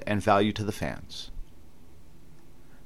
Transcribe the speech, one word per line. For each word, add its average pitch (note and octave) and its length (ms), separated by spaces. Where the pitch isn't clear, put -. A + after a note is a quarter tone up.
and G#2 160
value G#2 300
to G#2+ 100
the G2 80
fans. - 600